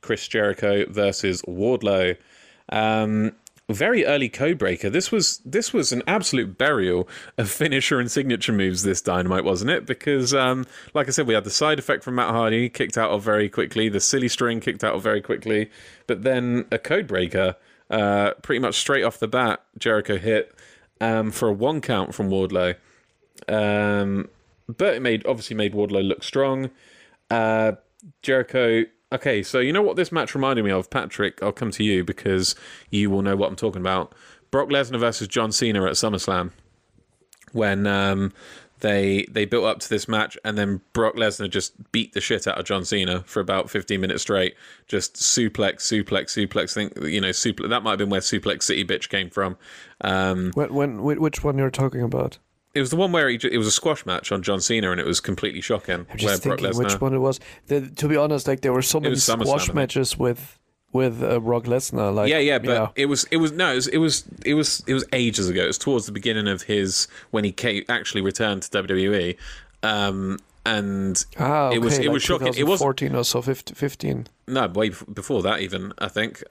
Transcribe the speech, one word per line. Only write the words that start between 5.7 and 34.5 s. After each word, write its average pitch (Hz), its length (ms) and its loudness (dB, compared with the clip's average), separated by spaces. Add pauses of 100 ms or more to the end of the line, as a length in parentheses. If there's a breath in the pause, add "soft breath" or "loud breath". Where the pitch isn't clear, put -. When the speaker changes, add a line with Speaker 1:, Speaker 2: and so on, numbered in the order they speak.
Speaker 1:
was 156 180 2
an 123 160 -2
absolute 135 500 0
burial 98 480 2 (320 loud breath)
of 107 140 0
finisher 139 480 0
and 120 100 -2
signature 123 440 0
moves 95 300 0
this 95 180 0
Dynamite, 92 420 0
wasn't 98 280 0
it? - 140 -2
Because, 131 480 0
um, 131 320 2 (280 loud breath)
like 139 160 0
I - 20 -2
said, 139 160 0
we 113 60 4
had 107 100 4
the 107 60 -6
side 151 280 2
effect 139 280 -2
from 127 100 -4
Matt 123 140 0
Hardy, 113 400 2
kicked - 280 -4
out 110 140 2
of 101 120 -2
very 104 260 2
quickly, 110 400 0
the 101 100 0
silly 123 300 0
string 117 320 0
kicked - 240 -4
out 107 100 0
of 95 80 -4
very 107 160 2
quickly, 107 500 -2 (380 loud breath)
but 104 160 -2
then 123 480 0
a 113 80 0
code 175 280 -2
breaker, 92 500 0 (320 soft breath)
uh, 101 420 2 (100)
pretty 123 180 0
much 127 160 0
straight 139 280 2
off 113 160 0
the 110 80 -2
bat, 120 340 2 (160)
Jericho 107 400 2
hit, 107 380 0 (460 loud breath)
um, 110 280 2
for 113 200 0
a 104 40 2
one 131 280 0
count 104 340 -2
from 101 140 -2
Wardlow. 95 460 0 (720 soft breath)
Um, 104 800 0 (400)
but 170 260 0
it 123 60 -6
made, 117 240 0
obviously 113 320 -4
made 104 160 0
Wardlow 101 340 0
look - 160 -2
strong. 135 460 0 (600 soft breath)
Uh, 110 440 2 (480)
Jericho, 123 640 2 (300)
okay, 123 280 0
so 127 180 0
you 127 120 2
know 190 100 2
what 202 140 2
this 175 160 0
match 151 240 -2
reminded 135 300 2
me 101 60 2
of, 95 180 0
Patrick? 98 520 -4
I'll 101 120 0
come 113 180 -6
to 107 140 -2
you 95 180 2
because 95 520 0 (340 loud breath)
you 104 200 2
will 98 120 2
know 98 160 2
what 98 100 2
I'm 95 80 -4
talking 95 260 -2
about. 92 320 0 (380 loud breath)